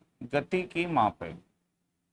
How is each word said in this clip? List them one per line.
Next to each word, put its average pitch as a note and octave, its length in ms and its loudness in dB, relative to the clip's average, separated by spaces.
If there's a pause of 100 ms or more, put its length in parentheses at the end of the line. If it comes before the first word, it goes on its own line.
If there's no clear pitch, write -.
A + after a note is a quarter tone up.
(340)
गति F3+ 300 0
की F3 240 -2
माप A#2 340 2
है। E2 100 -8 (800)